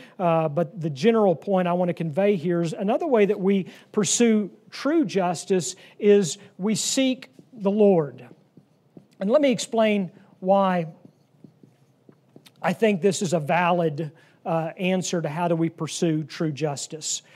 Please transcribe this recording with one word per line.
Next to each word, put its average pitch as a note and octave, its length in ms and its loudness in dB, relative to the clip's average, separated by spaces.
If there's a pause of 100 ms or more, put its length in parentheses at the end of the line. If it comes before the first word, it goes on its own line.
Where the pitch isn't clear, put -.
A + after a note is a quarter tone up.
(200)
uh, D#3+ 300 2
but D#3+ 300 -4
the D#3+ 120 -4
general G3 440 2
point F#3 320 -2
I F3 60 0
want F3+ 160 0
to E3 60 -4
convey F#3 400 0
here E3+ 260 -2
is E3+ 120 -2
another B3 340 -2
way A3+ 180 4
that G3+ 140 -2
we G3 260 0 (260)
pursue G#3+ 600 2 (180)
true D#4 360 0
justice F3+ 720 -2 (220)
is G3+ 380 4 (200)
we G3+ 180 -2
seek C4 540 -2 (240)
the G3 180 -2
Lord. E3+ 560 2 (920)
And G3 80 -2
let C#4+ 120 4
me C#4+ 80 4
explain G#3+ 640 0 (300)
why F#3 460 2 (1700)
I F3+ 120 -2
think G#3 280 0
this F#3 200 0
is E3+ 100 -2
a F3 80 0
valid, E3 720 0 (340)
uh, E3 320 -4
answer F3+ 440 -2
to D#3 80 -6
how F3 180 -4
do E3+ 80 2
we E3 140 0
pursue D#3 560 -2
true D#3 260 -4
justice. C#3 720 -6 (140)